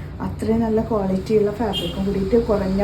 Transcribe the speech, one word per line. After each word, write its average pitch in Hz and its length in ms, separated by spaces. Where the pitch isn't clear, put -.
അത്രയും 220 400
നല്ല 220 140
ക്വാളിറ്റിയുള്ള 202 680
ഫാബ്രിക്കും 190 500
കൂടിയിട്ട് 196 300
കുറഞ്ഞ 196 340